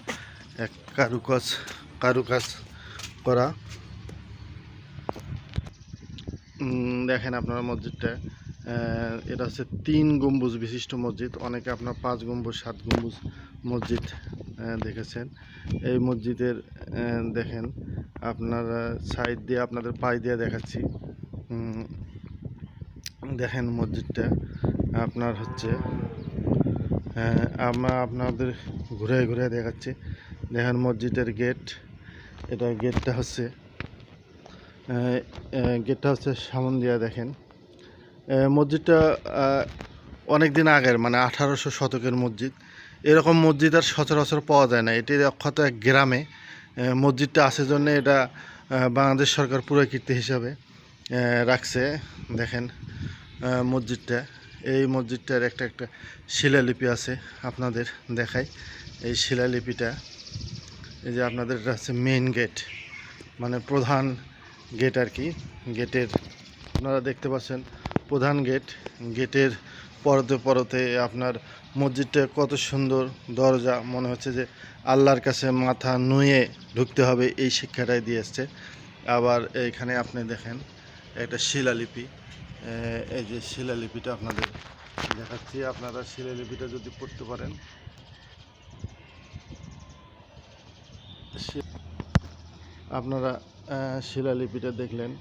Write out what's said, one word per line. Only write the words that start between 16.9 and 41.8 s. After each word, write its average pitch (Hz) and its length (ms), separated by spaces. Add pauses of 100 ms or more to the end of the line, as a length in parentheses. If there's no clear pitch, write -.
দেখেন 113 380 (500)
আপনারা 117 760 (160)
সাইড 120 260
দিয়ে, 123 200
আপনাদের 120 320 (100)
পাশ 123 180
দিয়ে 120 180
দেখাচ্ছি। 113 440 (680)
উম, 113 360 (1500)
দেখেন 123 320
মসজিদটা 113 600 (720)
আপনার 120 320
হচ্ছে, 113 360
আহ, - 2000
আমরা 127 320
আপনাদের 123 520 (440)
ঘুরে 120 300
ঘুরে 120 220
দেখাচ্ছি। 117 440 (600)
দেখেন 123 240
মসজিদের 120 560
গেট, 123 420 (760)
এটা 120 240
গেটটা 120 400
হচ্ছে, 123 320
আহ, - 1500
আহ, 123 920
গেটটা 139 240
হচ্ছে 135 240
সামন 131 440
দিয়া। 120 180
দেখেন, 113 320
আহ, - 1200
মসজিদটা, 147 500
আহ, 156 180 (1120)
অনেক 151 260
দিন 160 140
আগের, 131 300
মানে 120 200
আঠারোশো 139 520
শতকের 127 460